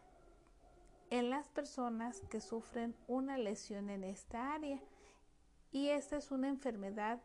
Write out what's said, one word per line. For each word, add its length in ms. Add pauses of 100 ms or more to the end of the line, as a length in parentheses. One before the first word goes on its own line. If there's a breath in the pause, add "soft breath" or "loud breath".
(1120 loud breath)
en 200
las 180
personas 800
que 100
sufren 560 (120)
una 300
lesión 520
en 140
esta 500
área. 260 (920 loud breath)
Y 180
esta 280
es 140
una 180
enfermedad 760